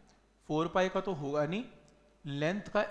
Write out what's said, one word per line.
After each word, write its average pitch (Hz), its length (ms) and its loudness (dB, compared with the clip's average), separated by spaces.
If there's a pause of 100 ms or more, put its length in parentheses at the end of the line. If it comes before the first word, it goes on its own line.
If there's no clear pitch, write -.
(480)
फ़ोर 160 200 2
पाई 185 200 4
का 185 120 0
तो 196 140 -2
होगा 143 320 0
नहीं, 196 180 -2 (600)
length 151 480 -2
का 208 180 2